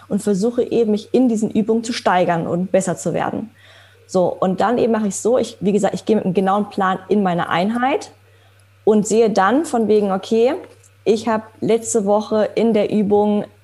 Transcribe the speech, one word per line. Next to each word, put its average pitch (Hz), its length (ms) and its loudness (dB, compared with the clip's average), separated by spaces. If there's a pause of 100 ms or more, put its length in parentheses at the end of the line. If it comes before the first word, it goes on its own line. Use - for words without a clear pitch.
und 202 140 -4
versuche 220 400 0
eben, 220 300 0
mich 208 200 -4
in 254 160 4
diesen 220 220 0
Übungen 220 320 0
zu 240 100 -8
steigern 180 540 0
und 180 240 -4
besser 185 260 0
zu 165 160 -6
werden. - 380 -6 (580)
So, 175 200 2
und - 320 -2
dann 220 180 0
eben 240 140 2
mache 214 160 -2
ich 190 80 -6
so, 233 200 0
ich, 233 240 -4
wie 196 120 0
gesagt, 196 220 0
ich - 100 -10
gehe 220 100 0
mit 214 100 0
einem 180 100 -2
genauen 202 360 0
Plan 190 380 -2
in 208 160 2
meine 175 240 -2
Einheit 240 640 -2 (720)
und 214 200 4
sehe 220 260 2
dann 220 340 2
von 233 240 -2
wegen, 208 240 2
okay, 226 400 0 (520)
ich 220 220 0
habe 220 160 -2 (180)
letzte 226 440 0
Woche 208 500 0
in 226 180 2
der 208 200 0
Übung 208 520 2 (200)